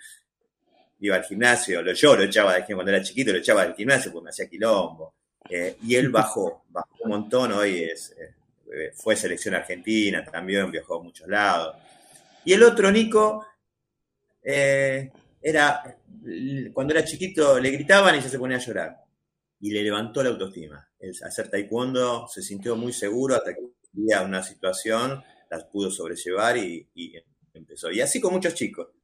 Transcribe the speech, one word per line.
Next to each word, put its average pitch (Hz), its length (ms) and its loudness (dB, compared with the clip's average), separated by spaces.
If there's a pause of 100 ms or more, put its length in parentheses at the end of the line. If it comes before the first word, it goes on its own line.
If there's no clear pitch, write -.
(1000)
iba 101 160 0
al 90 80 0
gimnasio, 107 580 0
lo, 90 120 -2
yo 143 240 6
lo 98 60 2
ejaba 101 320 4
del 92 100 -2
gim-, 101 100 -6
cuando 92 160 -4
era 98 100 2
chiquito 110 300 -2
lo 90 60 0
echaba 101 260 4
del 85 120 -2
gimnasio 110 360 0
porque 85 140 -14
me 85 60 -16
hacía 90 180 -10
quilombo. 87 680 -2 (340)
Eh, 87 340 -6
y 120 120 2
él 127 140 4
bajó, 104 580 -2
bajó - 220 -10 (160)
un 110 60 -2
montón, 110 420 -2
hoy 98 300 0
es, 82 360 -10
eh, - 760 -14
fue 110 220 -2
selección 90 400 -4
argentina, 92 680 -2
también 92 440 -2
viajó 80 300 -6
a - 40 -14
muchos 82 260 -20
lados. 95 480 0 (680)
Y 170 80 0
el 208 120 10
otro, 208 280 8
Nico, 214 540 4 (1000)
eh, 135 680 0 (320)
era, 147 560 0 (760)
cuando 143 200 -2
era 156 120 2
chiquito 151 520 2
le 127 140 2
gritaban 170 440 6
y 139 40 0
ya 131 80 -6
se 131 100 -6
ponía 127 200 -4
a 123 40 -6
llorar. 92 400 -8 (600)
Y 101 100 -6
le 104 100 0
levantó 107 420 -2
la 127 60 2
autoestima. 87 560 -8 (140)
El 92 120 -12 (120)
hacer - 260 -8
taekwondo 120 800 -2
se - 140 -14
sintió 101 340 -6
muy 120 160 -6
seguro 123 440 -2
hasta 90 180 -2
que - 80 -12 (320)
vivía 104 280 2
una 92 220 -4
situación, 113 800 -4 (260)
las 82 160 -10
pudo 98 240 -4
sobrellevar 95 680 -2
y, 85 360 -8
y 87 200 -14 (400)
empezó. 82 380 -12
Y 104 100 -2
así 202 200 -2
con 185 120 0
muchos 185 200 -2
chicos. 95 340 -8 (160)